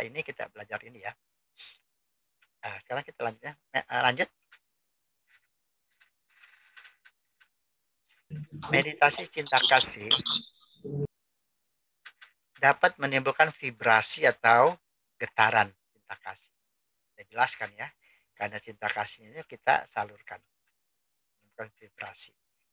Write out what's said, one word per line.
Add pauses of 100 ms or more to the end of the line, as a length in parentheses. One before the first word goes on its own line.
ini
kita
belajar
ini
ya. (1500)
Eh,
sekarang
kita
lanjutnya, (220)
eh, (180)
lanjut. (4000)
Meditasi
cinta
kasih (2500)
dapat
menimbulkan
vibrasi
atau (480)
getaran (240)
cinta
kasih. (580)
Saya
jelaskan
ya, (460)
karena
cinta
kasihnya
kita
salurkan. (960)
Menimbulkan
vibrasi. (400)